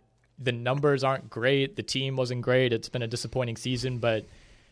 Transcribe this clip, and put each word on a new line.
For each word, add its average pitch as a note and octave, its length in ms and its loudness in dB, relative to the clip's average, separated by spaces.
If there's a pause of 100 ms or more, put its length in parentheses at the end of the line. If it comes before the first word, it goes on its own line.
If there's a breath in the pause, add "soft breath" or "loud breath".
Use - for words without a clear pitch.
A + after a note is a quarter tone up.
(380)
the B2+ 140 -4
numbers C3+ 520 0
aren't C3 240 -2
great, C3+ 480 0
the - 60 -4
team C3+ 340 -4
wasn't B2 240 -2
great, B2+ 320 4
it's A2+ 160 0
been B2 140 -4
a A#2 40 -2
disappointing A#2+ 500 -4
season, B2+ 420 -2
but A2+ 260 2 (460)